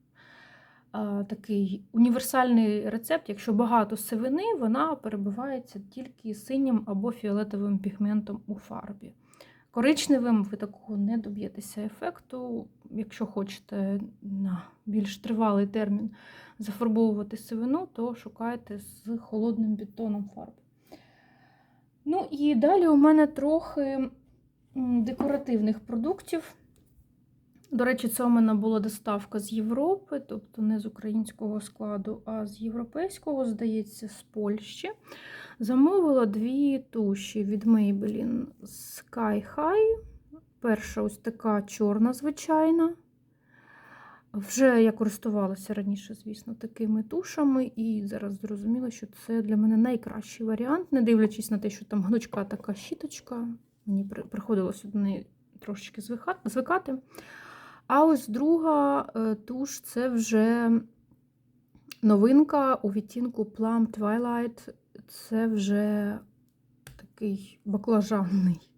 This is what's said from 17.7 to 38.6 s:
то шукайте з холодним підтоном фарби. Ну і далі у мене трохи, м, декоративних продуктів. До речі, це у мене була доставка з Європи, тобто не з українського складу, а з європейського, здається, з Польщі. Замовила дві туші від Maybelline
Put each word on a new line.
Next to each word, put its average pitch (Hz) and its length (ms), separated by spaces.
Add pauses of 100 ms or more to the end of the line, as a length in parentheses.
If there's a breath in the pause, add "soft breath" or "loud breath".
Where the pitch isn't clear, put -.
то 233 220
шукайте 226 640
з 226 400
холодним 220 580
підтоном 208 580
фарби. - 280 (1400 soft breath)
Ну 339 260
і 294 240
далі 330 340
у 302 80
мене 302 300
трохи, 277 840 (640)
м, 247 280
декоративних 254 760
продуктів. 311 760 (1200)
До 240 100
речі, 247 240
це 247 160
у 240 40
мене 226 260
була 220 260
доставка 208 580
з 208 140
Європи, 277 760
тобто 220 340
не 214 160
з 208 80
українського 214 760
складу, 208 640
а 220 220
з 208 140
європейського, 262 840
здається, 220 640
з - 140
Польщі. 214 680 (680 loud breath)
Замовила 269 680
дві 262 520
туші 202 640
від 202 200
Maybelline 220 800 (160)